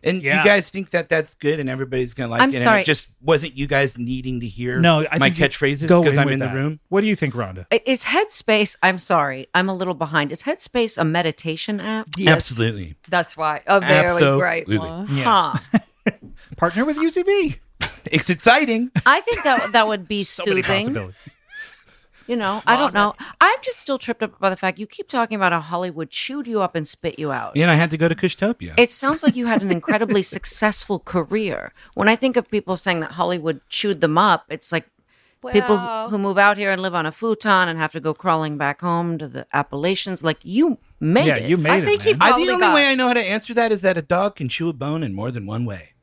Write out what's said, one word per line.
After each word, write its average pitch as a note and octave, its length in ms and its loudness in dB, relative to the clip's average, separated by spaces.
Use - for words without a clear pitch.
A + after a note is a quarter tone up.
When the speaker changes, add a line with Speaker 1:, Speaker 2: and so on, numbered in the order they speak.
Speaker 1:
And F3+ 200 -2
Speaker 2:
Yeah. C#3+ 160 2
Speaker 1:
you D#3 100 0
guys G3+ 220 2
think F#3+ 200 -10
that E3+ 200 -2
that's D#3+ 180 0
good D3+ 200 0
and C3+ 80 -4
everybody's C3 460 -6
gonna A#2+ 160 -6
like A#2 100 -2
Speaker 3:
I'm C4 80 4
Speaker 1:
it, C#4 60 -2
and B2 100 0
Speaker 3:
sorry. G#3+ 160 4
Speaker 1:
it F#3 60 -2
just - 220 0
wasn't D3 380 0
you C3+ 80 -4
guys C#3 320 0
needing B2+ 420 -6
to A#2+ 80 -10
hear B2 320 -4
Speaker 2:
No, D#3+ 300 4
I D#3 80 -2
Speaker 1:
my C#3 100 6
Speaker 2:
think D#3+ 100 0
you D#3+ 80 4
Speaker 1:
catchphrases C#3+ 420 -2
Speaker 2:
go F3 140 6
Speaker 1:
'cause D3+ 120 4
Speaker 2:
in C#3+ 40 2
Speaker 1:
I'm C#3 60 4
Speaker 2:
with C3+ 80 0
Speaker 1:
in C3+ 60 0
Speaker 2:
that. A2 160 -4
Speaker 1:
the C3+ 40 -2
room? D3+ 300 -4
Speaker 2:
What G3 140 0
do G#3+ 40 0
you G#3+ 80 2
think, C3+ 200 -4
Rhonda? F#2 360 -8
Speaker 3:
I-, A#3 140 2
is C4 200 -2
Headspace, A3+ 760 0
I'm F#3 160 2
sorry, C#3+ 560 -2
I'm F#3 140 2
a F#3+ 60 -4
little F3+ 180 -4
behind. D3 400 -2
Is E3 120 -12
Headspace A#3+ 520 -4
a E3+ 80 0
meditation E3 760 -4
app? A3 360 -6
Speaker 4:
Yes. E3+ 180 6
Speaker 1:
Absolutely. A2+ 600 -4
Speaker 4:
That's F3 260 -2
right. D#3 300 -4
A G3 140 6
very D3+ 260 4
Speaker 1:
Absolutely. C#3 160 4
Speaker 4:
great - 300 -2
one. E3+ 340 -6
Speaker 2:
Yeah. E3 440 2
Speaker 3:
Huh. - 100 4
Speaker 2:
<laughs> - 500 -10
Partner F3 300 0
with D4+ 100 -2
U D#4+ 140 0
C F4+ 120 -2
B. G4 340 0
Speaker 1:
It's - 240 -2
exciting. A#3+ 600 2
Speaker 3:
I C#4+ 160 6
think A#4 240 -4
that A#3+ 280 2
that A3+ 140 6
would G3+ 220 -4
be G3+ 160 -2
Speaker 2:
<laughs> - 0 -
So - 220 -4
many F#3+ 160 0
Speaker 3:
soothing. G3 240 0
Speaker 2:
possibilities. G2+ 300 -8
Speaker 3:
You A#3+ 60 -2
know, G#3 300 -2
I A#3 100 4
don't A#3+ 180 0
Speaker 4:
Love G3+ 240 2
Speaker 3:
know. - 80 -16
Speaker 4:
it. - 140 -18
Speaker 3:
I'm G#4+ 200 4
just - 200 -8
still C4+ 180 -4
tripped - 240 -6
up - 160 -8
by F#3+ 120 0
the F#3 60 -4
fact F#3 220 -4
you G#3 80 -10
keep - 220 -16
talking A#3 280 -2
about F#3+ 160 2
how E3+ 80 0
Hollywood E3 500 -6
chewed C4+ 360 -8
you A3 160 -2
up F3+ 140 -2
and D#3 100 -4
spit - 320 -8
you D3+ 140 -4
out. A#2+ 240 -6
Speaker 1:
Yeah, D3+ 80 2
and F3 80 4
I - 20 6
had D#3+ 160 4
to D#3+ 80 -6
go E3 100 2
to E3 60 2
Kushtopia. F#3 640 -4
Speaker 3:
It A#3+ 140 6
sounds D4 320 -2
like D4 120 2
you B3 100 -4
had A3 160 0
an G3 100 -2
Speaker 1:
<laughs> E3+ 60 0
Speaker 3:
incredibly G#3+ 440 0
successful - 800 -4
career. F3+ 720 -4
When G3+ 140 2
I A#3 80 4
think B3+ 200 0
of A3+ 140 -2
people G3 260 -2
saying E3+ 240 -2
that D#3 120 -8
Hollywood E3 560 -2
chewed G3 320 -2
them D#3 160 2
up, F#3 320 4
it's - 240 -12
like E3 160 -4
people A#3 240 2
Speaker 4:
Well A3+ 340 -6
Speaker 3:
who G#3 80 -2
move G3 200 0
out G3+ 200 6
here G3+ 120 -2
and F#3 120 -2
live F#3 120 -4
on E3 120 -2
a D#3 60 -4
futon G#3 560 2
and E3 100 -4
have D#3 140 -2
to E3 80 -8
go D#3 140 -2
crawling D#3+ 440 -2
back C#3+ 240 -4
home E3+ 360 -2
to D3+ 80 -10
the B2+ 260 -12
Appalachians. E3 680 -4
Like, D#3 200 -2
you B3 360 0
made D#3+ 260 4
Speaker 2:
Yeah, D3 100 4
Speaker 3:
it. - 120 -4
Speaker 2:
you E3+ 80 4
made D#3 140 2
Speaker 4:
I F#3+ 80 6
Speaker 2:
it, E3+ 60 0
Speaker 4:
think G#4 200 0
Speaker 2:
man. - 20 2
Speaker 4:
he A4 40 4
Speaker 1:
I, G4+ 40 4
the E3 40 -4
Speaker 4:
probably E4 180 2
Speaker 1:
only F4+ 100 0
Speaker 4:
got F#3+ 140 4
Speaker 1:
way C#4+ 140 4
I C4+ 60 2
know B3+ 140 2
how B3 60 2
to A#3+ 100 2
answer A3 300 -6
that A3+ 180 2
is G3 80 -2
that F#3 180 2
a D#3+ 40 -6
dog F#3 340 0
can C3+ 120 -6
chew E3 200 -4
a E3+ 40 -4
bone D3 300 -6
in G#2+ 120 -6
more G#2+ 160 -4
than A2+ 160 -8
one A2+ 180 -4
way. F#2+ 260 -10